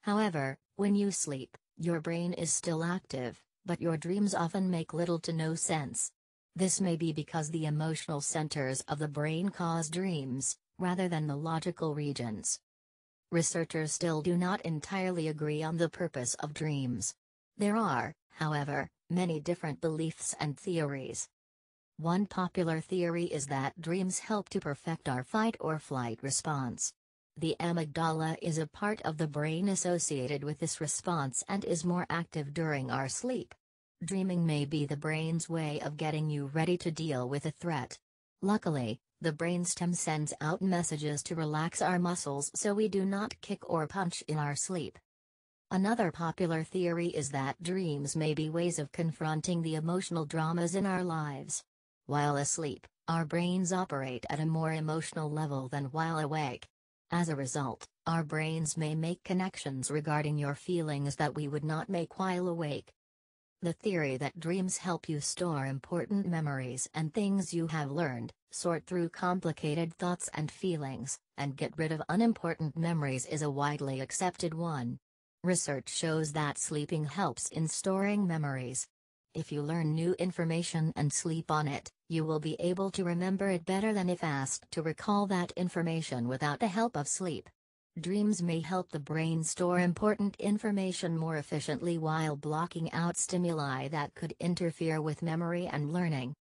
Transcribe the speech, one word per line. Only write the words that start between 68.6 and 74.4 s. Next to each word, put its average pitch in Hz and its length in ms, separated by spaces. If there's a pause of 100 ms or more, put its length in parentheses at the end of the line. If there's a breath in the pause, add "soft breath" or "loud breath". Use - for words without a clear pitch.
through 175 240
complicated 165 840
thoughts 180 400
and 151 160
feelings, 147 680 (180)
and 139 200
get 151 220
rid 160 140
of 156 160
unimportant 170 680
memories 156 500
is 151 160
a 147 80
widely 143 500
accepted 175 520